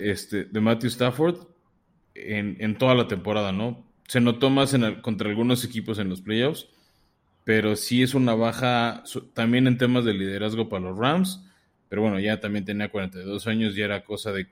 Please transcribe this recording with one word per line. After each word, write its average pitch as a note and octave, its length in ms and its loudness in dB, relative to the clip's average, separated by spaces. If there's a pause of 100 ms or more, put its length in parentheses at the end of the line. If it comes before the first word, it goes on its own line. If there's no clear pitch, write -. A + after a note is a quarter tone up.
este, G2 440 -4
de G#2+ 160 -4
Matthew A2+ 280 2
Stafford D3 580 -2 (680)
en, G#2 460 -6
en G#2+ 160 -2
toda B2+ 180 4
la A#2+ 140 2
temporada, G#2 420 -2
¿no? A2+ 360 -6 (200)
Se B2 140 0
notó A#2+ 300 4
más C3+ 240 2
en A#2+ 100 4
el, G#2 160 -2
contra G#2 300 -4
algunos A#2+ 340 0
equipos G#2+ 340 -6
en F#2+ 120 -2
los F#2 100 -6
playoffs, A#2 480 -2 (760)
pero G#2+ 300 4
sí B2 280 2
es B2+ 100 2
una B2+ 220 4
baja A#2 720 0
su-, - 220 -12
también A#2+ 380 4
en B2 120 4
temas B2 260 4
de A2 80 4
liderazgo G2+ 560 -2
para F#2 160 -4
los F#2 140 -6
Rams, E3+ 440 0 (460)
pero G2+ 140 -2
bueno, G2+ 180 2
ya G#2 200 0
también G2+ 260 -4
tenía G#2 240 -4
cuarenta F#2+ 300 -6
y F2+ 40 -14
dos G#2 220 -8
años, A2 280 0
ya G#2 120 -2
era G2+ 180 -4
cosa G#2 280 -6
de F#2+ 200 -4